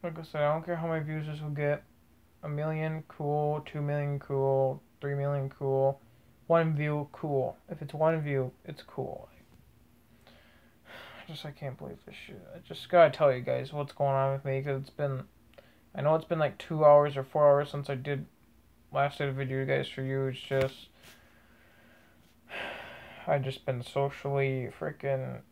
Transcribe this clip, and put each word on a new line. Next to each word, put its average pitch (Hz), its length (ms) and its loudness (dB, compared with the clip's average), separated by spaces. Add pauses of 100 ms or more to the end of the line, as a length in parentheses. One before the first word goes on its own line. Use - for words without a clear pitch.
Like 160 120 -6
I - 20 -10
said, 156 200 -4
I 147 120 4
don't 160 120 -4
care 170 120 -2
how 165 100 -4
many 160 160 -2
views 156 240 -6
this 151 140 -8
will 151 80 -6
get. 147 340 0 (580)
A - 60 -10
million, 156 640 -4
cool. 147 560 -2
Two 151 160 -8
million, 143 380 -2
cool. 135 640 0 (200)
Three 143 140 -4
million, 139 340 -2
cool. 135 500 0 (460)
One 165 280 4
view, 147 380 -2
cool. 139 460 -2 (100)
If 160 140 -12
it's 143 120 -12
one 160 280 2
view, 135 320 -2 (100)
it's - 180 -12
cool. - 460 -10 (1000)
I - 1040 -20
just, 156 160 -14
I 147 60 -10
can't 139 260 -10
believe - 280 -12
this - 100 -16
shit. - 260 -16 (140)
I 170 40 -14
just - 280 -14
gotta 170 220 10
tell 143 240 4
you 123 80 -2
guys 131 320 -2
what's 147 180 -6
going 139 240 0
on 135 160 2
with 139 140 -4
me, 135 180 -2
'cause 139 160 -4
it's 139 100 -12
been, 139 380 -4 (680)
I - 60 -8
know 147 160 4
it's 160 80 0
been, 165 160 -2
like, 143 180 0
two 156 280 0
hours 147 320 10
or 131 80 -4
four 151 200 4
hours 143 240 6
since 143 200 -8
I 139 60 -2
did, 139 320 -6 (680)
last 139 240 0
did 143 100 -2
a 135 60 -2
video, 135 320 -2
guys, 135 240 0
for 135 140 -8
you. 135 240 -2
It's 131 120 -6
just, 135 480 -2 (1600)
<sighs> - 760 -14
I 147 120 2
just 131 260 -6
been 123 180 -4
socially 139 960 -2
freaking 135 600 -6 (100)